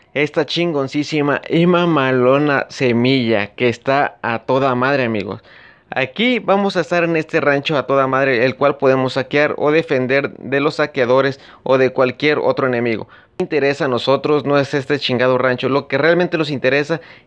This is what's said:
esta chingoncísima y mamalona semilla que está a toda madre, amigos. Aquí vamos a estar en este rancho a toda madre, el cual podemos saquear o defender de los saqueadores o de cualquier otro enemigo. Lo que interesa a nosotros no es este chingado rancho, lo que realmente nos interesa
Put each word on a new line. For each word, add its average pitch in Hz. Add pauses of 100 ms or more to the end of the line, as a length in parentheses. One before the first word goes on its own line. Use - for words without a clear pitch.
(160)
esta 147
chingoncísima 147
y 170
mamalona 139
semilla 117
que 123
está 135
a 117
toda 135
madre, 131
amigos. 104 (480)
Aquí 208
vamos 196
a 180
estar 170
en 165
este 160
rancho 143
a 123
toda 135
madre, 131
el 127
cual 143
podemos 131
saquear 139
o 143
defender 139
de 135
los 147
saqueadores 135 (220)
o 131
de 131
cualquier 131
otro 131
enemigo. 120
Lo -
que 185
interesa 143
a 135
nosotros 135
no 143
es 139
este 143
chingado 127
rancho, 127
lo 139
que 135
realmente 175
nos 147
interesa 143 (280)